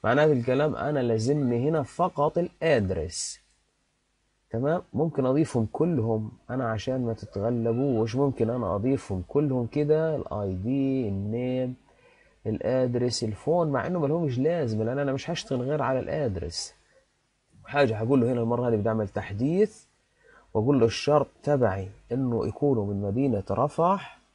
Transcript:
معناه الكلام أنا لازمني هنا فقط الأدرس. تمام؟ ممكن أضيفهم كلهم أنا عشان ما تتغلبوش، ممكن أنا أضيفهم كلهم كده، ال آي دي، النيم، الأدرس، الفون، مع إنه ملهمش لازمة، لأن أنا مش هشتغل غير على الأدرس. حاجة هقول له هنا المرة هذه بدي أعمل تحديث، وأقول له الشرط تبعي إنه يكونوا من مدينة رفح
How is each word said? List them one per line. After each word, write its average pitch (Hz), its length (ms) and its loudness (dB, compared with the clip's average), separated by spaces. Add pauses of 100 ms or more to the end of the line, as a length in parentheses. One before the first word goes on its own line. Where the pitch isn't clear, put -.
معناه 131 220 4
الكلام 135 500 2
أنا 139 240 -2
لازمني 123 680 2
هنا 160 140 0
فقط 160 540 0
الأدرس. 104 1000 -2 (1120)
تمام؟ 147 280 0 (120)
ممكن 143 320 0
أضيفهم 131 460 2
كلهم 113 600 0 (180)
أنا 123 200 -4
عشان 123 360 -2
ما 113 80 -2
تتغلبوش، 117 1000 0
ممكن 131 340 2
أنا 117 260 -2
أضيفهم 104 520 -2
كلهم 131 400 0
كده، 156 480 2
ال - 180 -6
آي 101 200 -2
دي، 131 540 0
النيم، 123 680 -2 (680)
الأدرس، 123 760 0
الفون، 151 440 0
مع 131 200 -2
إنه 180 120 -2
ملهمش 143 400 0
لازمة، 131 440 0
لأن 123 160 -2
أنا 139 140 0
مش 135 160 -6
هشتغل 135 320 -4
غير 143 200 -2
على 127 180 0
الأدرس. 113 720 -4 (920)
حاجة 131 320 2
هقول 123 240 4
له 120 100 2
هنا 120 100 0
المرة 120 280 0
هذه 113 60 2
بدي 104 140 0
أعمل 110 180 0
تحديث، 135 760 -2 (680)
وأقول 123 260 4
له 117 60 8
الشرط 143 420 2 (160)
تبعي 101 460 0 (220)
إنه 123 360 0
يكونوا 107 460 0
من 101 80 -2
مدينة 107 500 0
رفح 165 680 0 (160)